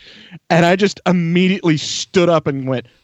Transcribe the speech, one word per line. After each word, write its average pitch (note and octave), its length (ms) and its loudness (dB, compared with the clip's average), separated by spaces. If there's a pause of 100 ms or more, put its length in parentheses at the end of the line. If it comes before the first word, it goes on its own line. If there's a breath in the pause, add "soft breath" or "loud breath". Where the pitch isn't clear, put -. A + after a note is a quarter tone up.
(520 loud breath)
And E3+ 160 4
I F#3 80 2
just G3 320 -2
immediately F3+ 680 0
stood - 520 -2
up D#3+ 160 2
and C3+ 220 -6
went, B2 180 -4 (180)